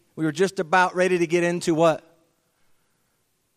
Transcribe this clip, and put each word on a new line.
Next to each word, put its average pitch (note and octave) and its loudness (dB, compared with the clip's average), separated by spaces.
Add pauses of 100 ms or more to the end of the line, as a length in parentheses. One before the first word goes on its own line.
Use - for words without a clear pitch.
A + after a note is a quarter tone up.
(160)
We D#3+ -4
were D#3 -2
just F#3 -2
about F3+ 2
ready F3+ 0
to E3+ 0
get E3+ 0
into F3 -2
what? D#3+ 2 (1500)